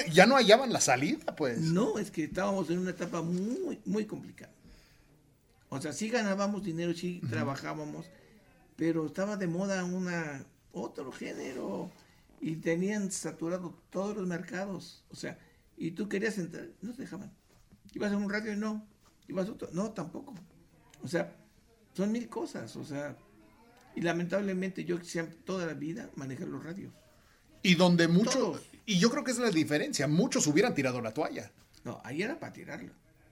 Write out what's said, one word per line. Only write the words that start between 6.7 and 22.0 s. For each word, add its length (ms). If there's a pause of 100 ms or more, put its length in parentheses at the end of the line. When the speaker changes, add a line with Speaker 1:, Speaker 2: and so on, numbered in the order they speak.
Speaker 2:
sí 300
Speaker 1:
Ujú. 80
Speaker 2:
trabajábamos, 760 (680)
pero 320
estaba 300
de 100
moda 360
una, 640 (260)
otro 400
género 800 (480)
y 180
tenían 540
saturado 680 (120)
todos 260
los 120
mercados. 840
O 60
sea, 220 (400)
y 140
tú 160
querías 300
entrar, 300 (140)
no 120
te 100
dejaban. 300 (600)
Ibas 180
a 60
un 120
radio 240
y 40
no, 280 (420)
ibas 200
a 60
otro, 180
no, 200
tampoco. 420 (680)
O 60
sea, 280 (580)
son 180